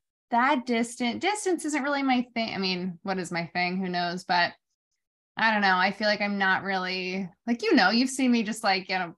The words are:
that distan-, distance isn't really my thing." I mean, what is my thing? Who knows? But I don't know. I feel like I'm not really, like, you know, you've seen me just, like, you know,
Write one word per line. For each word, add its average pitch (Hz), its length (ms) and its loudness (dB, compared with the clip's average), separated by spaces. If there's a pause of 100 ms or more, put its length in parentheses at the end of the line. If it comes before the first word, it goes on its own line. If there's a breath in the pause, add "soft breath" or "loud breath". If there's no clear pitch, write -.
(300)
that 247 360 2
distan-, 233 540 -2
distance 370 440 0
isn't 294 180 -2
really 277 200 -2
my 254 320 2
thing." 226 200 -2
I - 40 -4
mean, 185 440 -2
what 190 160 -4
is 175 140 -6
my 170 140 -4
thing? 180 320 -2
Who 190 100 -4
knows? 175 360 -4
But 180 280 2 (840)
I 220 160 2
don't 208 100 2
know. 190 160 4
I 190 140 2
feel 214 160 -2
like 208 120 0
I'm 202 180 -2
not 190 260 2
really, 185 640 -4 (180)
like, 240 160 -2
you 427 120 2
know, 196 160 6
you've 240 200 2
seen 262 220 2
me 233 100 2
just, 214 220 -6
like, 190 240 0
you 185 100 -2
know, 175 200 -6